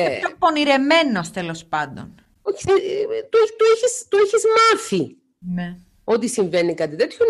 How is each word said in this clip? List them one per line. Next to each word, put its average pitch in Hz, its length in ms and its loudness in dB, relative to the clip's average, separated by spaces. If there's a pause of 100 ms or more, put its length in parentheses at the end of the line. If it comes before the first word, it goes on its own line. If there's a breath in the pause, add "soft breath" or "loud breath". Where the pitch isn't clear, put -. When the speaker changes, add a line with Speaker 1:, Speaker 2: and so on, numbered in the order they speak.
Speaker 1:
ε, 139 160 0
Speaker 2:
πιο - 200 -6
πονηρεμένος, 285 920 2
τέλος 170 340 -8
πάντων. 147 500 -8 (260)
Speaker 1:
όχι, - 280 -6
ε, 381 40 6
ε, - 560 -2
το, 440 80 2 (200)
το 440 80 2 (100)
έχεις, 480 340 -4
το 392 80 2
έχεις 415 260 2 (280)
μάθει. 196 460 -2 (220)
Speaker 2:
Ναι. 180 380 -8 (260)
Speaker 1:
Ότι 226 240 0
συμβαίνει 175 460 0
κάτι 160 220 -6
τέτοιο, 285 340 0